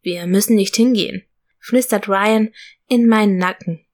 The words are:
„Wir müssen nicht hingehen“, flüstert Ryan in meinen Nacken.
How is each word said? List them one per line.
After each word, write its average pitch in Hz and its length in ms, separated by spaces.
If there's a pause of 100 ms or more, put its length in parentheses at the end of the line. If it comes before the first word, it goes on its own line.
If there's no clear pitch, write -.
„Wir 175 260
müssen 202 280
nicht 196 220
hingehen“, 226 500 (320)
flüstert 233 500
Ryan 220 460 (320)
in 240 220
meinen 214 280
Nacken. 180 580